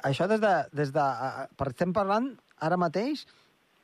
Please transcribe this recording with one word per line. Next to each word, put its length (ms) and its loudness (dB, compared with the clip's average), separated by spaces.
això 240 0
des 140 2
de... 120 4
Des 180 -2
de, 80 0
a, 320 0
a, 120 -10
per, 160 -2
estem 220 -2
parlant 400 0
ara 180 0
mateix 460 0